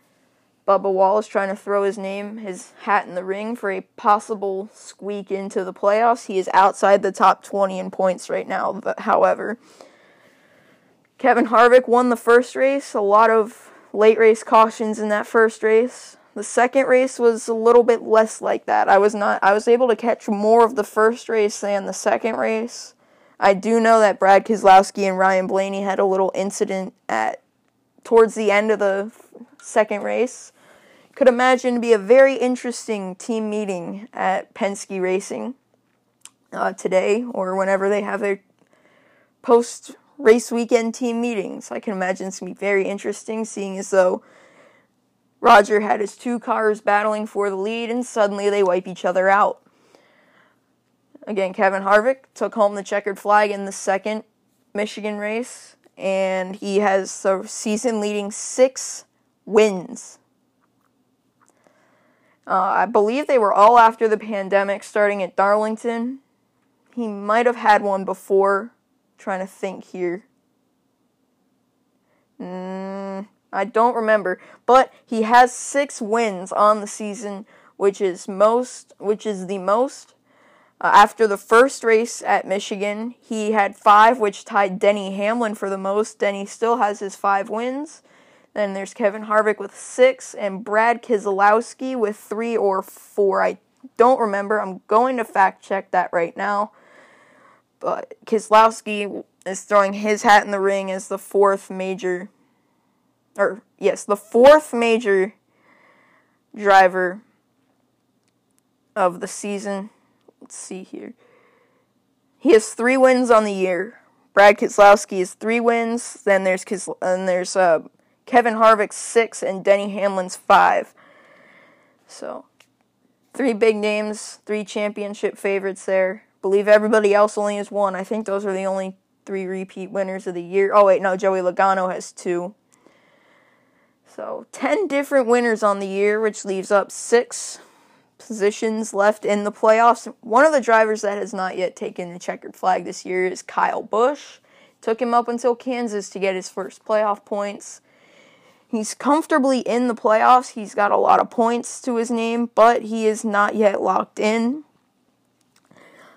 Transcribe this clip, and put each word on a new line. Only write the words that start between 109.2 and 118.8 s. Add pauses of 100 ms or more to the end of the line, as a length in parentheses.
the
season. (500)
Let's
see
here. (1200)
He
has
three
wins
on
the
year. (320)
Brad
Keselowski
has
three
wins.
Then
there's
Kes-,
and
there's,
uh, (420)
Kevin
Harvick's